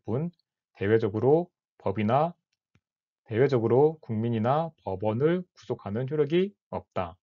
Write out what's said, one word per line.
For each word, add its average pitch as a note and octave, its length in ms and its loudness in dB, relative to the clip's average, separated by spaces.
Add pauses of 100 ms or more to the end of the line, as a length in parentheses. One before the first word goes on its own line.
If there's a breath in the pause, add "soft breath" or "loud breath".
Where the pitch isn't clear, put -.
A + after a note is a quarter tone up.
뿐 D3 260 -4 (420)
대외적으로 A2+ 760 2 (280)
법이나, A2+ 560 0 (920)
대외적으로 B2+ 760 2
국민이나 A#2 720 -2 (120)
법원을 A2 600 -2 (100)
구속하는 A#2+ 560 -8
효력이 D#3 440 0 (160)
없다. F2+ 540 -8